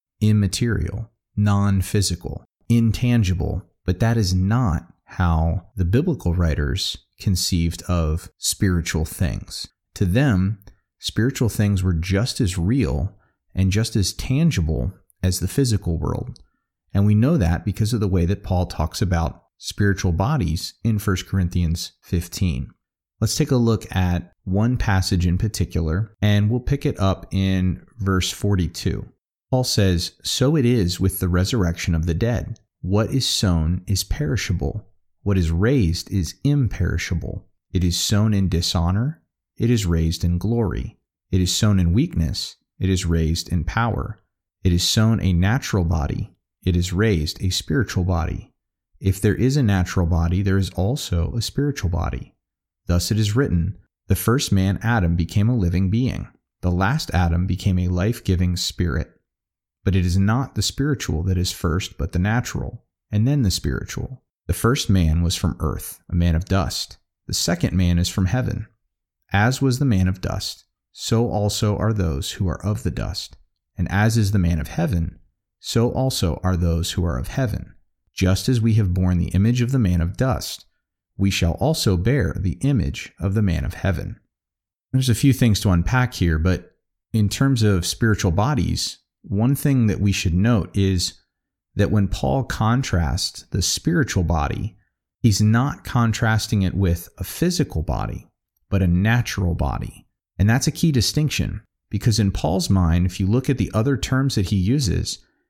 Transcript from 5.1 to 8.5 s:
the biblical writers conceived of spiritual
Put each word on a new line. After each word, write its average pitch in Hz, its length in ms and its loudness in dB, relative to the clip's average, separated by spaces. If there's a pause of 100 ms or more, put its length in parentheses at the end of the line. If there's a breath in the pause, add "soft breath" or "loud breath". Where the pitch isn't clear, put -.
the 92 80 0
biblical 117 500 0
writers 78 640 -2 (220)
conceived 85 640 0
of 82 520 -2
spiritual 87 680 -2